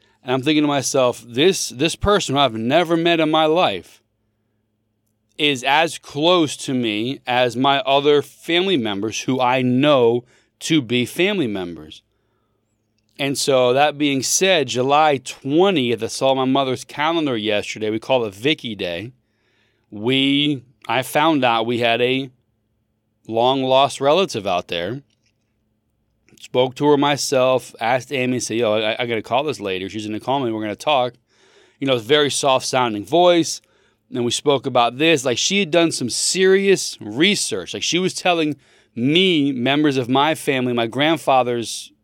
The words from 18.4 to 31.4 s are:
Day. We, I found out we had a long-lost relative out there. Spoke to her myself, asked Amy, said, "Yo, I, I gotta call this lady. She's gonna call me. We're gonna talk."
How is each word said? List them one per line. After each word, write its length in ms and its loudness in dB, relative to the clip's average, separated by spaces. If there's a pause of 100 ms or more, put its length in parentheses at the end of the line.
Day. 380 -8 (800)
We, 720 0 (240)
I 140 0
found 460 0
out 180 2
we 140 -2
had 240 2
a 280 -2 (960)
long-lost 760 0
relative 440 0
out 220 -2
there. 340 -6 (1400)
Spoke 340 -2
to 140 -2
her 100 6
myself, 800 0
asked 320 -2
Amy, 260 -2
said, 200 -4
"Yo, 160 2
I, 280 -2
I 40 -2
gotta 160 -4
call 220 -2
this 160 -6
lady. 280 -4
She's 180 -10
gonna 140 -6
call 200 -2
me. 120 -4
We're 80 -6
gonna 160 -6
talk." 380 -2 (640)